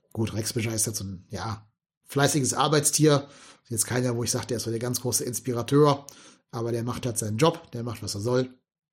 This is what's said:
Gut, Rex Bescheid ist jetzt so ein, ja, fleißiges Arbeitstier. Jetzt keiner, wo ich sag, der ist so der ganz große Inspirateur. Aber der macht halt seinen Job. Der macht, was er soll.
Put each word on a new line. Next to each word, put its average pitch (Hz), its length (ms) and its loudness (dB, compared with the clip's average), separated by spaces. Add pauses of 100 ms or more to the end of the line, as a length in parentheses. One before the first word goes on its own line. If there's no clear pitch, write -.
(140)
Gut, 110 200 -2
Rex 104 200 -4
Bescheid 113 220 -4
ist 104 100 0
jetzt 104 140 -6
so 101 40 -6
ein, 95 260 -12
ja, 98 380 -8 (380)
fleißiges 139 480 2
Arbeitstier. 147 760 4 (400)
Jetzt 110 180 -2
keiner, 127 300 0
wo 120 80 -2
ich 107 80 -2
sag, 110 140 -2
der 120 120 -4
ist 107 60 -6
so 113 60 -4
der 113 100 -2
ganz 123 220 -4
große 117 240 -2
Inspirateur. 135 800 2 (460)
Aber 117 200 -4
der 117 120 -2
macht 120 220 -6
halt 113 120 -2
seinen 107 180 -4
Job. 160 380 2
Der 117 100 -8
macht, 117 180 -8
was 101 140 -6
er 101 60 -6
soll. 123 360 0 (360)